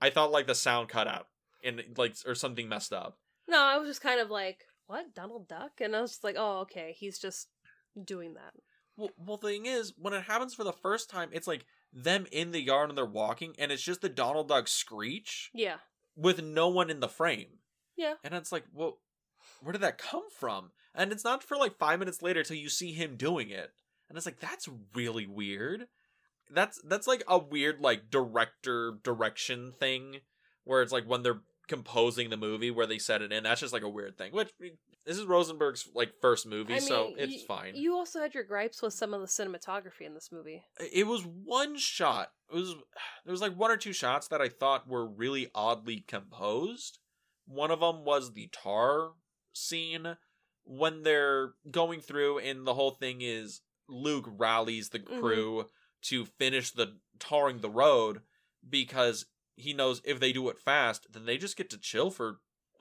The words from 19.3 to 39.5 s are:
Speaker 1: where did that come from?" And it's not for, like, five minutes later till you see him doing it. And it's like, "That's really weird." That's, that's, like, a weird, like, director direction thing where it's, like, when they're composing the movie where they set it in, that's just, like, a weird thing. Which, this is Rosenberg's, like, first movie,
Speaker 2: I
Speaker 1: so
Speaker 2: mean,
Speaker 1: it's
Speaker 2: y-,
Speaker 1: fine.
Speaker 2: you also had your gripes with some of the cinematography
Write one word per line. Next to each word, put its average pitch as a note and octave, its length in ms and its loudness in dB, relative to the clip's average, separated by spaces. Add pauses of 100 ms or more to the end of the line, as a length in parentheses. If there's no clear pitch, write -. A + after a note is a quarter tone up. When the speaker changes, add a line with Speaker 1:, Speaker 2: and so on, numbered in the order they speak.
Speaker 1:
where D3 120 -8
did G3 100 -4
that E3 160 0
come G4 320 -8
from?" G2 420 -6 (220)
And G3 180 -2
it's G#3 120 -6
not B3+ 200 0
for, C#4+ 120 -4
like, C4+ 220 2
five D#3+ 200 2
minutes F#3 240 -6
later E3+ 200 2
till D#3+ 140 -6
you D3 120 -8
see F3 240 -4
him D#3 240 -6
doing C3 340 0
it. F#2+ 220 -10 (360)
And D3+ 100 -16
it's E3 80 -8
like, D#3 140 -10
"That's - 280 -10 (260)
really A2+ 320 -4
weird." G#2 600 -6 (640)
That's, F#3 320 0
that's, F#3 240 -2
like, B3+ 220 4
a F3+ 100 8
weird, D3 420 0
like, A2+ 300 2
director A#2 920 0
direction B2 720 -2
thing C3+ 480 -2 (440)
where C3 180 6
it's, A#2+ 100 0
like, A#2+ 140 2
when B2 160 0
they're A#2+ 200 4 (260)
composing A#2+ 600 2
the A2+ 80 -4
movie A2 340 -2
where A2+ 160 2
they A2 120 0
set G#2+ 240 2
it G#2 100 -4
in, A2 120 0
that's A#2 160 2
just, B2 120 -6
like, A2+ 120 -2
a G#2 40 -4
weird G2+ 300 -8
thing. G2 140 -10
Which, G#3+ 200 -2 (540)
this E3 100 -4
is G#3 80 -6
Rosenberg's, D#3+ 720 2
like, A#2 260 -2
first A#2+ 240 6
movie, A2 300 -4
Speaker 2:
I C4+ 60 2
Speaker 1:
so B2+ 280 2
Speaker 2:
mean, - 100 -10
Speaker 1:
it's C4+ 140 -2
Speaker 2:
y-, - 140 -12
Speaker 1:
fine. F#2+ 300 -6
Speaker 2:
you E4 180 0
also F4 260 -4
had D4+ 140 -4
your B3 100 -4
gripes G#3 380 -4
with A3 100 0
some G#3 220 -4
of G3+ 80 -4
the F#3+ 60 -8
cinematography F#3 720 -6